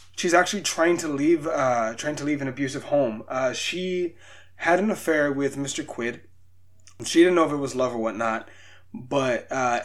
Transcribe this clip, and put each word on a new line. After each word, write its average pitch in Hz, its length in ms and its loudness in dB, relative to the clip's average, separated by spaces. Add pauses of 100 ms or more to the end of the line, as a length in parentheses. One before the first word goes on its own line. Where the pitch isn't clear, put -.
(200)
she's 170 140 2
actually 180 260 4
trying 170 380 2
to 165 100 -4
leave, 147 380 2
uh, 123 480 0
trying 151 220 -6
to 143 80 -6
leave 143 180 0
an 135 60 -2
abusive 135 360 -6
home. 117 420 0
Uh, 131 280 -2
she 180 640 -4 (400)
had 170 220 2
an 214 120 0
affair 151 420 0
with 139 240 -2
Mister 139 260 -6
Quid. 120 380 -6 (840)
She 165 180 4
didn't 180 160 6
know 165 100 6
if 143 60 -2
it 147 40 -2
was 135 180 -4
love 127 200 0
or - 20 -6
whatnot, 110 500 -2 (460)
but, 131 580 -2
uh, 123 340 0